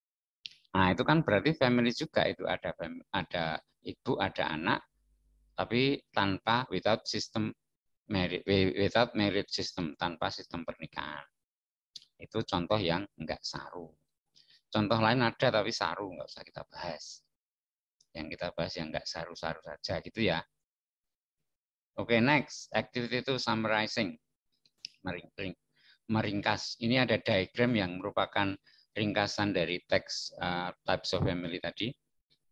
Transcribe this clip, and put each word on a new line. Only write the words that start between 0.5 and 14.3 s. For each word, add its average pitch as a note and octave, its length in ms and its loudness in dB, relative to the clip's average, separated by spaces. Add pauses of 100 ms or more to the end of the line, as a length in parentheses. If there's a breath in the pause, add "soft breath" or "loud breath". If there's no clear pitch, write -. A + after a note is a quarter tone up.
Nah, F#2 240 6
itu B2+ 80 2
kan D3+ 160 4
berarti G#2 320 4
family B2 400 4
juga - 320 0
itu F#2 240 -2
ada F2+ 280 -2
fam-, E2+ 360 -10
ada E2+ 480 -2 (240)
ibu, - 360 -4
ada E2+ 360 -2
anak, F2+ 240 0 (760)
tapi B2+ 440 2 (160)
tanpa A2 560 2
without G2+ 320 2
system G#2+ 480 -2 (560)
marriage, F2+ 400 0 (320)
without A2+ 360 4
marriage G2+ 360 0
system, F2+ 480 -4
tanpa F2 320 -2
sistem E2+ 320 -8
pernikahan. D2 640 -10 (880)
Itu A2 320 -4
contoh F#2+ 320 0
yang F2+ 240 0 (160)
nggak - 240 -6
saru. D#2+ 480 -10 (760 soft breath)